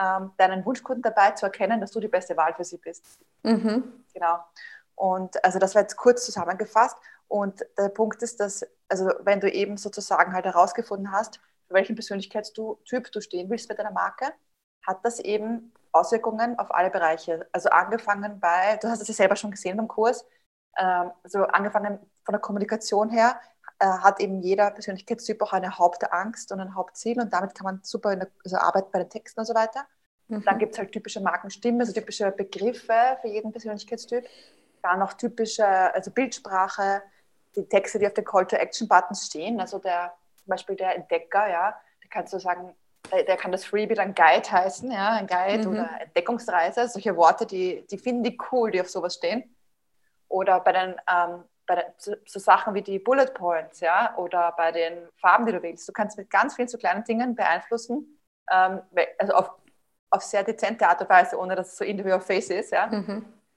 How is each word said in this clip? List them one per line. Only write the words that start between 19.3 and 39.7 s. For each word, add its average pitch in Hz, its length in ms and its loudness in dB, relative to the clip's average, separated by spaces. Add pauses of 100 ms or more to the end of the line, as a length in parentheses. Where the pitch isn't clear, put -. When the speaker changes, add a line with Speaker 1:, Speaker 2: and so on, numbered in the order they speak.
Speaker 1:
schon 208 160 -8
gesehen 196 260 -6
beim 226 100 -4
Kurs, 226 380 0 (520)
ähm, 180 340 0 (120)
also 196 220 0
angefangen 202 540 0 (240)
von 202 100 -2
der 208 60 0
Kommunikation 208 720 -2
her, 233 300 2 (400)
äh, 196 60 4
hat 190 360 6
eben 190 200 -2
jeder 196 300 2
Persönlichkeitstyp 208 720 -6
auch 208 120 -2
eine 185 240 -2
Hauptangst 180 720 0
und 196 100 -6
ein 190 140 -10
Hauptziel 220 440 -4
und 226 140 -2
damit 202 220 0
kann 190 100 -12
man 190 180 -6
super 208 300 -4
in 185 60 -4
der, 190 100 -6 (140)
also 180 140 -4
arbeiten 190 340 2
bei 185 80 0
den 175 100 -4
Texten - 320 -14
und 220 40 -4
so 226 100 -4
weiter. 220 300 0 (440)
Speaker 2:
Mhm. 214 160 -6
Speaker 1:
Dann 190 140 4
gibt's 214 180 -2
halt 196 140 -8
typische - 280 -10
Markenstimmen, 196 640 -2
also 226 120 -2
typische 208 380 -4
Begriffe 226 880 0
für 240 60 -8
jeden 214 240 -6
Persönlichkeitstyp. 226 760 -8 (580)
Dann 185 160 2
noch 190 140 0
typische, 226 520 0
also 185 460 4
Bildsprache, 196 880 0 (540)
die 196 120 -4
Texte, 202 320 2
die 208 80 4
auf 202 60 -2
den 202 120 -2
Call-to-Action-Buttons - 1000 2
stehen. 196 340 -6
Also 185 200 -8